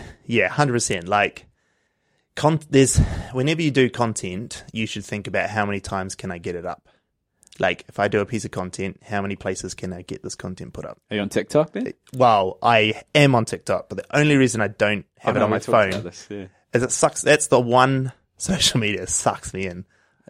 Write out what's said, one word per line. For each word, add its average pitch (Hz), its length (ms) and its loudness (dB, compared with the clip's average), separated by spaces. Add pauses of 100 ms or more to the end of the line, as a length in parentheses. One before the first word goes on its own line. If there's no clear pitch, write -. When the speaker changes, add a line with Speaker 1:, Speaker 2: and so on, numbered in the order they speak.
(260)
Speaker 1:
yeah, 107 240 2
hundred 143 240 0
percent. 98 340 -2
Like, 101 380 0 (880)
con-, 156 240 2 (100)
there's, 135 280 4 (340)
whenever 147 300 0
you 151 100 2
do 127 180 4
content, 110 720 -6 (100)
you 110 120 -4
should 104 200 -8
think 104 220 -8
about 92 220 -2
how 104 160 0
many 101 140 -4
times 95 360 -8
can 92 160 -10
I 87 60 -10
get 87 180 -8
it 85 100 -10
up. - 220 -10 (720)
Like, 90 300 -2
if - 120 -8
I 104 100 2
do 104 100 0
a 98 60 0
piece 104 180 -6
of 107 80 -10
content, 92 520 -8
how 101 180 -6
many 98 160 -6
places 95 360 -8
can 92 200 -10
I 90 80 -12
get - 220 -12
this 92 120 -12
content 92 380 -12
put - 120 -12
up? - 140 -14 (100)
Speaker 2:
Are 107 60 -6
you 104 60 0
on 101 80 -4
TikTok - 420 0
then? 220 220 -6 (200)
Speaker 1:
Well, 110 480 4
I 110 400 4 (120)
am 143 200 6
on 113 120 2
TikTok, - 420 -4
but 95 100 -12
the - 200 -6
only 147 180 4
reason 120 240 4
I 101 80 0
don't 104 380 0 (140)
have 107 160 -2
Speaker 2:
Oh, - 20 -2
Speaker 1:
it - 20 2
Speaker 2:
no, 107 60 4
Speaker 1:
on 104 60 2
Speaker 2:
we 98 40 2
Speaker 1:
my 98 40 0
Speaker 2:
talked 120 120 -6
Speaker 1:
phone 107 220 6
Speaker 2:
about 104 100 -6
this, - 260 -14
yeah. 101 160 -10 (280)
Speaker 1:
is 120 100 2
it 127 80 -2
sucks. - 300 0
That's 151 260 4
the 127 140 4
one 127 500 4 (120)
<laughs> - 140 -20
social - 440 0
media 101 200 -2
that 92 80 -8
sucks - 440 -2
me 95 140 -6
in. 90 180 -10 (440)